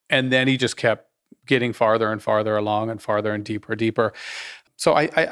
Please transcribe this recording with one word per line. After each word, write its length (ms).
And 220
then 160
he 80
just 200
kept 320
getting 260
farther 380
and 100
farther 360
along 340
and 100
farther 320
and 120
deeper, 320
deeper. 360
So 200
I, 80
I, 160